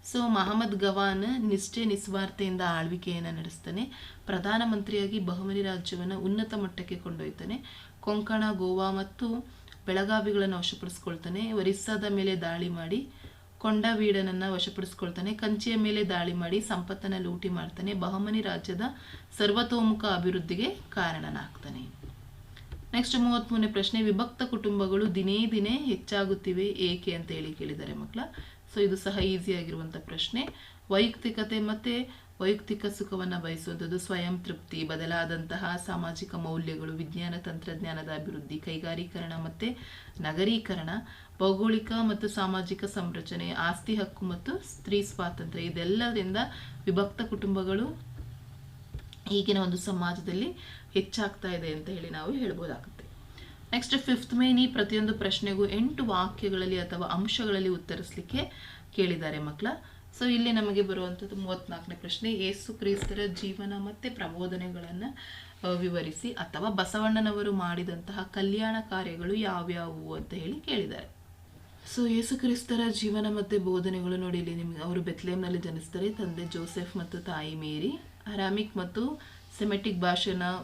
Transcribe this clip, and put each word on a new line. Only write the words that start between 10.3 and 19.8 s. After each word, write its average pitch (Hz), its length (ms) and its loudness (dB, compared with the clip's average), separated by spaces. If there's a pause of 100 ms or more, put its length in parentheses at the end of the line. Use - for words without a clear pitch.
ವಶಪಡಿಸ್ಕೊಳ್ತಾನೆ. 180 1000 -4
ಒರಿಸ್ಸಾದ 196 520 2
ಮೇಲೆ 196 320 4
ದಾಳಿ 170 320 -2
ಮಾಡಿ 175 400 -2 (500)
ಕೊಂಡವೀಡನನ್ನ 208 920 4
ವಶಪಡಿಸ್ಕೊಳ್ತಾನೆ. 185 840 -2
ಕಂಚಿಯ 214 420 2
ಮೇಲೆ 214 280 4
ದಾಳಿ 180 280 2
ಮಾಡಿ 175 280 2
ಸಂಪತ್ತನ್ನ 196 580 -2
ಲೂಟಿ 180 300 -2
ಮಾಡ್ತಾನೆ. 180 440 -2
ಬಹಮನಿ 196 480 2
ರಾಜ್ಯದ 180 400 -2 (580)
ಸರ್ವತೋಮುಖ 220 680 4